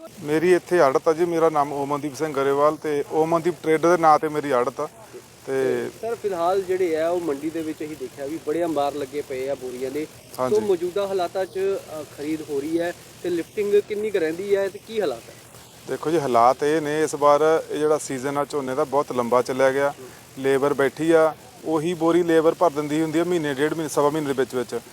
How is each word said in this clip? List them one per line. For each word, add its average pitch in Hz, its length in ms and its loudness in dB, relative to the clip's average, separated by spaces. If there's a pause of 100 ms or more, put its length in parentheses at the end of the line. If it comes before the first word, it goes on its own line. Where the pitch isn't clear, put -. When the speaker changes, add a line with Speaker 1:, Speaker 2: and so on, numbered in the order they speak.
(240)
Speaker 1:
ਮੇਰੀ 160 300 2
ਇੱਥੇ 175 260 2
ਆੜਤ 147 280 4
ਆ 165 60 4
ਜੀ, 170 120 2
ਮੇਰਾ 165 240 2
ਨਾਮ 147 240 0
ਓਮਨਦੀਪ 143 420 -4
ਸਿੰਘ 151 180 -4
ਗਰੇਵਾਲ 139 420 2
ਤੇ 147 360 -4
ਓਮਨਦੀਪ 165 420 0 (100)
ਟਰੇਡਰ 160 320 4
ਦੇ 165 60 0
ਨਾਂ 156 180 6
'ਤੇ 156 100 -2
ਮੇਰੀ 147 220 -4
ਆੜਤ 123 280 0
ਆ। - 80 -4 (600)
ਤੇ 127 420 -2 (120)
Speaker 2:
ਸਰ, 226 140 -4
ਫਿਲਹਾਲ 190 460 -2
ਜਿਹੜੇ 180 400 -2
ਆ, 165 80 0
ਉਹ 175 100 -2
ਮੰਡੀ 156 300 -4
ਦੇ 165 120 -6
ਵਿੱਚ 156 160 -8
ਅਸੀਂ 156 220 -10
ਦੇਖਿਆ 131 260 -12
ਵੀ 156 220 -8
ਬੜੇ 160 160 -2
ਅੰਬਾਰ 143 300 -2
ਲੱਗੇ 143 360 -8
ਪਏ 131 200 -6
ਆ 139 60 -4
ਬੋਰੀਆਂ 127 360 -8
ਦੇ। 151 160 -6 (320)
Speaker 1:
ਹਾਂਜੀ। 127 160 0
Speaker 2:
ਸੋ 214 60 4
ਮੌਜੂਦਾ 190 460 -2
ਹਾਲਾਤਾਂ 190 380 -4
'ਚ, 190 140 -10 (420)
ਅ, - 20 -12 (140)
ਖਰੀਦ 156 320 -6
ਹੋ 139 120 -2
ਰਹੀ 160 180 -2
ਹੈ 170 140 -2 (300)
ਤੇ - 60 -4
ਲਿਫਟਿੰਗ 202 460 -2
ਕਿੰਨੀ 208 360 0
ਕੁ 190 80 -2
ਰਹਿੰਦੀ 170 360 -2
ਹੈ 196 140 -2
ਤੇ 196 180 -14
ਕੀ 220 140 -4
ਹਾਲਾਤ 123 280 -4
ਹੈ? - 40 -20 (560)
Speaker 1:
ਦੇਖੋ 139 220 -4
ਜੀ, 165 80 2
ਹਾਲਾਤ 127 440 4
ਇਹ 151 180 2
ਨੇ, 151 220 -2
ਇਸ 156 120 -2
ਵਾਰ 147 560 4
ਇਹ 147 80 -4
ਜਿਹੜਾ 151 180 2
ਸੀਜ਼ਨ 139 400 -6
ਆ 143 80 -2
ਝੋਨੇ 131 300 -4
ਦਾ, 151 80 0
ਬਹੁਤ 143 280 0
ਲੰਬਾ 123 300 2
ਚੱਲਿਆ 131 300 2
ਗਿਆ। 139 220 0 (460)
ਲੇਬਰ 139 340 2
ਬੈਠੀ 139 380 0
ਆ, 160 240 4 (300)
ਉਹੀ 160 280 -2
ਬੋਰੀ 165 300 2
ਲੇਬਰ 165 300 4
ਭਰ 175 160 2
ਦਿੰਦੀ 147 320 -2
ਹੁੰਦੀ 160 180 0
ਆ 170 40 2
ਮਹੀਨੇ, 165 300 -2
ਡੇਢ 151 200 0
ਮਹੀਨੇ, 156 160 -6
ਸਵਾ 147 200 2
ਮਹੀਨੇ 151 180 -2
ਦੇ 139 60 -2
ਵਿੱਚ 127 220 -2
ਵਿੱਚ। 120 240 -4 (140)